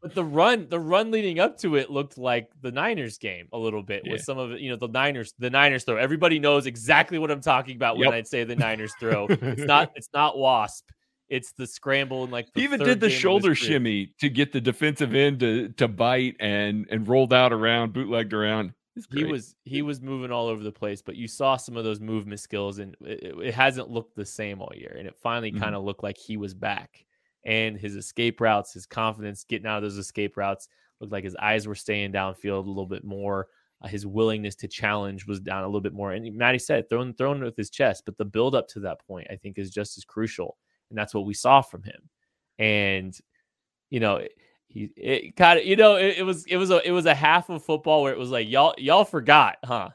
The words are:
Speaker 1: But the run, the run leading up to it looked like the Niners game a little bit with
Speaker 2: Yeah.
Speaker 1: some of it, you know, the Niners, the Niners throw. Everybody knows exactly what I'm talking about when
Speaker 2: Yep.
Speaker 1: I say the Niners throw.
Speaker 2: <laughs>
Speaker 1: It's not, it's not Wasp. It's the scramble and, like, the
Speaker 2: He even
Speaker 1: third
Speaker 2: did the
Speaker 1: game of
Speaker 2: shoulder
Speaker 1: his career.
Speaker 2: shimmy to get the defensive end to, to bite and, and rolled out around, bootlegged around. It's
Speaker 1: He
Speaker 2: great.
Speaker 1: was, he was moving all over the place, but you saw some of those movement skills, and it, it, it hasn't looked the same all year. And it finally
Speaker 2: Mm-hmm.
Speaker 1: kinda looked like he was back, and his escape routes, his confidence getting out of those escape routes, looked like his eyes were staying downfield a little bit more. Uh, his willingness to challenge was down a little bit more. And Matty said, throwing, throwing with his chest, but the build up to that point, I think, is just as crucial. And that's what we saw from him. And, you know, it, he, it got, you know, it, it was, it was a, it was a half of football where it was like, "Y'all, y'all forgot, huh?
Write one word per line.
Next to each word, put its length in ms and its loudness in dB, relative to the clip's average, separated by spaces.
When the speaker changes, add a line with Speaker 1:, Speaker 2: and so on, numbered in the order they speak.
Speaker 1:
But 140 -12
the 100 0
run, 440 4
the 100 -2
run 320 2
leading 280 0
up 200 2
to 180 0
it 120 0
looked 280 -6
like 320 -2
the 100 -6
Niners 460 -4
game 360 -10
a 40 -8
little 240 -4
bit 220 -8
with 160 -6
Speaker 2:
Yeah. 40 -14
Speaker 1:
some 140 -6
of 140 -6
it, 80 -10
you 100 -8
know, 60 -4
the 140 -8
Niners, 500 -2
the 100 -4
Niners 340 4
throw. 140 0
Everybody 400 2
knows 300 4
exactly 500 2
what 140 -2
I'm 100 -4
talking 340 0
about 220 0
when 120 4
Speaker 2:
Yep. 40 2
Speaker 1:
I 100 0
say 200 -2
the 120 -4
Niners 440 -2
throw. 280 0
Speaker 2:
<laughs> 20 -8
Speaker 1:
It's 340 -2
not, 320 4
it's 180 -16
not 240 2
Wasp. 520 0
It's 260 -6
the 120 -10
scramble 560 -2
and, 100 -6
like, 220 -8
the 60 -2
Speaker 2:
He 60 2
even 120 0
Speaker 1:
third 80 2
Speaker 2:
did 140 4
the 80 2
Speaker 1:
game 80 2
of 40 -2
Speaker 2:
shoulder 300 4
Speaker 1:
his 120 2
career. 100 -2
Speaker 2:
shimmy 480 0
to 100 2
get 220 2
the 100 -2
defensive 540 0
end 240 4
to, 300 2
to 180 2
bite 520 0
and, 520 -2
and 160 -4
rolled 260 6
out 180 8
around, 420 2
bootlegged 380 -2
around. 420 0
It's 160 -18
Speaker 1:
He 100 -2
Speaker 2:
great. 100 -2
Speaker 1:
was, 320 -8
he 180 -6
was 200 -6
moving 300 -8
all 140 -2
over 180 -4
the 80 -6
place, 300 -8
but 140 -12
you 120 -10
saw 300 0
some 200 -10
of 60 -6
those 160 -4
movement 420 -6
skills, 360 -6
and 260 -14
it, 200 -12
it, 160 -12
it 160 -6
hasn't 340 2
looked 260 -8
the 80 -10
same 380 -10
all 140 -12
year. 240 -16
And 80 -12
it 80 -16
finally 360 -4
Speaker 2:
Mm-hmm. 120 -4
Speaker 1:
kinda 160 -4
looked 240 -8
like 160 -6
he 180 -10
was 160 -8
back, 500 -8
and 320 0
his 200 -10
escape 440 -2
routes, 340 2
his 120 -16
confidence 600 -6
getting 200 -8
out 120 -4
of 60 -4
those 140 -6
escape 400 -6
routes, 320 -4
looked 120 -12
like 120 -8
his 140 -10
eyes 300 -2
were 60 -8
staying 380 -4
downfield 540 -4
a 40 -10
little 160 -6
bit 180 -10
more. 440 -6
Uh, 60 -16
his 180 -10
willingness 480 0
to 140 -14
challenge 580 -4
was 140 -6
down 240 -6
a 40 -6
little 140 -2
bit 120 -6
more. 180 -6
And 260 -10
Matty 220 2
said, 280 -2
throwing, 280 -4
throwing 280 -2
with 140 -8
his 140 -6
chest, 340 0
but 140 -12
the 60 -2
build 280 0
up 160 2
to 120 -14
that 260 -8
point, 240 -14
I 60 -12
think, 200 -14
is 140 -8
just 260 -8
as 80 -20
crucial. 520 -6
And 80 -10
that's 160 -6
what 100 -2
we 80 -6
saw 280 6
from 200 -10
him. 280 -18
And, 580 0
you 100 -4
know, 180 2
it, 140 -8
he, 280 -12
it 400 -4
got, 300 8
you 100 4
know, 200 10
it, 240 2
it 40 -2
was, 220 -4
it 120 -2
was 140 2
a, 160 6
it 40 0
was 140 2
a 100 6
half 340 4
of 140 -8
football 400 2
where 100 0
it 60 -6
was 100 -6
like, 200 -2
"Y'all, 280 4
y'all 280 4
forgot, 580 6
huh? 320 -4